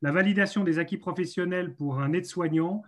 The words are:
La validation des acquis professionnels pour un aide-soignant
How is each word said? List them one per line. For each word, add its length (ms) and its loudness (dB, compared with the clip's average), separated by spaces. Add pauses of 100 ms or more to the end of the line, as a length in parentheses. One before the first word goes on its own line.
La 100 0
validation 520 2
des 160 2
acquis 180 -2
professionnels 800 -2
pour 260 -4
un 100 0
aide-soignant 760 0